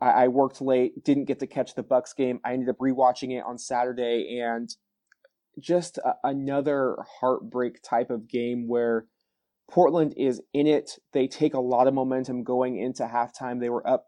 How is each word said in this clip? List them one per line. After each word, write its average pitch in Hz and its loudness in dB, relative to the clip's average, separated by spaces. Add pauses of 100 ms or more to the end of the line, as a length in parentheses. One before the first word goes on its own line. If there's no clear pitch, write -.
I, 127 4
I 127 6
worked 131 0
late, 131 0
didn't 143 2
get 131 -4
to 135 -4
catch - -6
the 127 -6
Bucks 127 0
game. 127 -2
I 120 -4
ended 127 -2
up 123 -2
rewatching 127 0
it 120 -8
on 123 -10
Saturday, 120 -4
and 117 -4 (920)
just 170 -2
a, - -2 (100)
another 139 0 (240)
heartbreak 123 -2
type 120 -2
of 117 -6
game 120 -4
where 117 0 (640)
Portland 165 4
is 123 0 (140)
in 147 2
it. - 0 (140)
They 135 2
take 147 0
a 135 -2
lot 127 4
of 135 4
momentum 131 -2
going 127 0
into 123 -4
halftime. 120 -4
They 120 -2
were 120 -4
up, 123 0